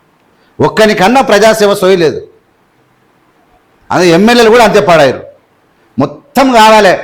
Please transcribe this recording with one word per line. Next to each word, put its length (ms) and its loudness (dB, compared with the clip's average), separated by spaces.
ఒక్కనికన్నా 640 0
ప్రజాసేవ 540 0
సోయలేదు. 520 -2
అదే 160 -2
ఎమ్మెల్యేలు 420 2
కూడా 140 2
అంతే 160 0
పాడారు. 440 0
మొత్తం 540 -4
కావాలి 500 2